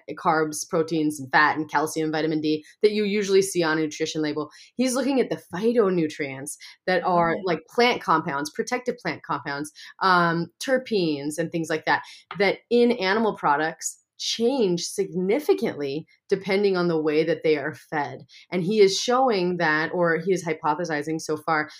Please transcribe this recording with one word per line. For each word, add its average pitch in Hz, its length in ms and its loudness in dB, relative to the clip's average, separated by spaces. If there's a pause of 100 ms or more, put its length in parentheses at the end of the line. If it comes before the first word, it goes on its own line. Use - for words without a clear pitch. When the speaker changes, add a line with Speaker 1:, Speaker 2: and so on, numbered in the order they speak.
(140)
Speaker 1:
carbs, 156 540 0
proteins, 156 500 0
and 131 140 -12
fat, 151 240 4
and 151 120 -4
calcium, 156 440 -2
vitamin 156 280 -2
D, 156 240 -2 (180)
that 214 100 4
you 208 100 0
usually 196 400 2
see 175 220 -2
on 156 140 0
a 160 40 0
nutrition 156 400 -4
label. 151 260 -4 (280)
He's 247 180 0
looking 262 260 0
at - 80 0
the 160 140 -6 (100)
phytonutrients 175 1040 0 (300)
that 185 160 0
are, 170 320 2
Speaker 2:
Oh. - 100 -4
Speaker 1:
like, 175 240 -4
plant 240 320 2
compounds, 160 500 0
protective 240 480 -6
plant 143 260 -8
compounds, 143 480 -6 (280)
um, 170 600 2
terpenes, 170 760 -2
and 170 140 -4
things 165 180 -4
like 156 180 -4
that, 143 180 0 (340)
that 190 200 2 (120)
in 240 220 4
animal 208 440 0
products 156 640 -2 (200)
change 220 640 0
significantly 185 1200 -2 (220)
depending 196 480 2
on 175 120 2
the 165 120 2
way 156 240 2
that 160 180 -2
they 156 140 4
are 147 180 -6
fed. 139 460 -8 (320)
And 180 100 -2
he 214 160 0
is 196 220 6
showing 220 560 2
that, 160 360 0
or 170 260 2
he 175 140 0
is 175 120 0
hypothesizing 160 760 -2
so 156 180 -4
far, 151 420 0